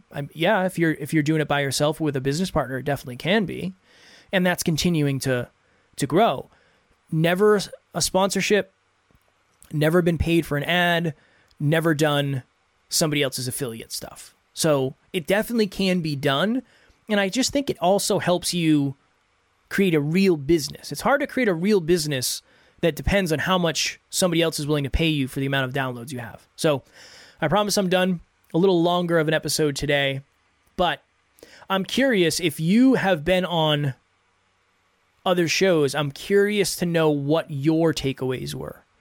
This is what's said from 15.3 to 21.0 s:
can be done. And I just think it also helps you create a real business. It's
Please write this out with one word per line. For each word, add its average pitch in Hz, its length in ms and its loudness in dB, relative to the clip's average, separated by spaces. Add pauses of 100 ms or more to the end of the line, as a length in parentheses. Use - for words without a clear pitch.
can 185 360 0
be 151 140 -4
done. 147 460 0 (480)
And 208 100 2
I 196 100 0
just 247 220 -2
think 277 200 -2
it - 80 -8
also 185 400 2
helps - 340 -2
you 151 420 2 (720)
create 185 260 2
a 151 40 4
real 170 380 2
business. 143 540 -2
It's 139 100 -10